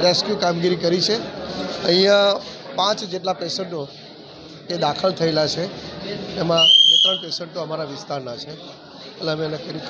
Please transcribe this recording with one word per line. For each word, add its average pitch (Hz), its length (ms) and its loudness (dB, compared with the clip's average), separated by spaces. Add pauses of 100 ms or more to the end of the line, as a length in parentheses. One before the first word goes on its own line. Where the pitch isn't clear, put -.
રેસ્ક્યુ 180 340 2
કામગીરી 175 400 2
કરી 170 260 2
છે. 208 140 0 (680)
અહીંયા 196 560 6 (360)
પાંચ 208 280 0
જેટલા 180 300 -4
પેશન્ટો 175 540 -6 (800)
એ 175 80 -4
દાખલ 160 340 0
થયેલા 160 360 2
છે, 165 180 -2 (720)
એમાં 165 280 2
બે - 300 8
ત્રણ 190 260 4
પેશન્ટો 170 400 -8
અમારા 156 220 -4
વિસ્તારના 139 520 -8
છે. 147 160 -12
એટલે - 800 -10
અમે 156 140 -2
એને 151 120 -4
કરી 151 220 -8 (100)